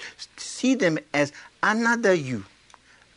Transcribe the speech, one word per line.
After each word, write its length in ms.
s-, 100
see 380
them 240
as 180
another 500
you, 320